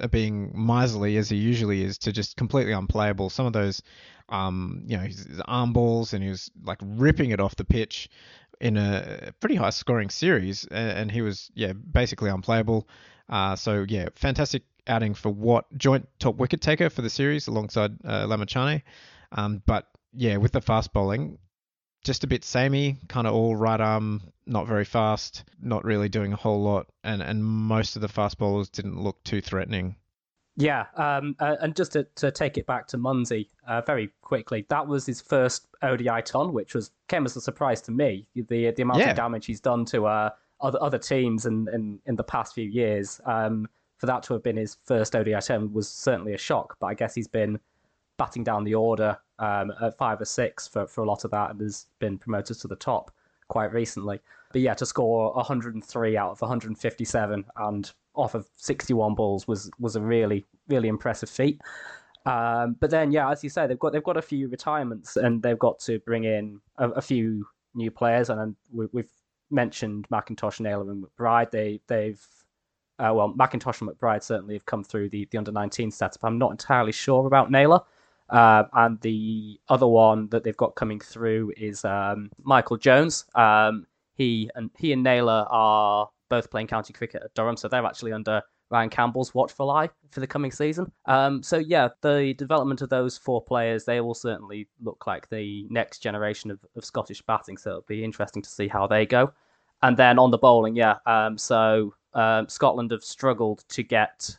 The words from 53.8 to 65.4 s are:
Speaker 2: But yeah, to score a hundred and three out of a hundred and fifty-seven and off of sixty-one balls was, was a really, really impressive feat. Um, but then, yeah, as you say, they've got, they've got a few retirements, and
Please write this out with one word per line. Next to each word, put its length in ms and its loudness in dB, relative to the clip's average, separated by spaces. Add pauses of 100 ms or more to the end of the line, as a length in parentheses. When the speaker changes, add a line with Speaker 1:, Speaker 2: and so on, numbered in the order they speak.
Speaker 2:
But 100 2
yeah, 120 2
to 120 -6
score 500 2
a 60 0
hundred 320 -4
and 100 -10
three 320 0
out 140 0
of 120 -8
a 40 -4
hundred 220 -4
and 100 -8
fifty-seven 640 -2 (120)
and 360 -6 (220)
off 200 -2
of 220 -6
sixty-one 580 0
balls 320 -2
was, 320 -4
was 180 -4
a 40 -2
really, 440 2 (240)
really 200 2
impressive 420 -4
feat. 300 -2 (640)
Um, 560 0
but 100 2
then, 220 2
yeah, 180 2
as 140 -4
you 60 -6
say, 160 0
they've 120 0
got, 140 0
they've 100 0
got 140 -2
a 60 -2
few 260 -4
retirements, 680 -4
and 260 2